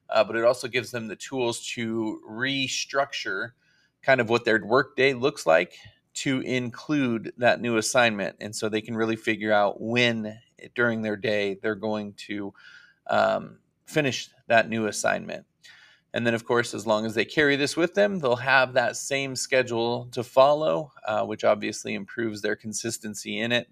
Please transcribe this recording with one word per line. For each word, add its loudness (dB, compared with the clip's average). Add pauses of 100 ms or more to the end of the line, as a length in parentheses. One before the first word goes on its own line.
uh, 4
but -4
it 2
also 2
gives -2
them -6
the -10
tools -4
to -4
restructure -4 (520)
kind 4
of -2
what 4
their 4
workday 4
looks -2
like 4 (400)
to -2
include -2
that 4
new 0
assignment. 2
And -10
so -2
they 0
can -6
really 2
figure -2
out 2
when 0 (360)
during 0
their -2
day -2
they're -2
going -6 (140)
to, -8 (520)
um, 0 (260)
finish -2 (160)
that 4
new -2
assignment. -4 (680)
And -2
then, 2
of -2
course, 0
as -8
long 0
as -6
they 2
carry 2
this -2
with 0
them, 0
they'll 2
have 2
that 0
same -4
schedule -2
to -4
follow, 4 (120)
uh, -2
which -6
obviously 0
improves -6
their -2
consistency -8
in -2
it, 0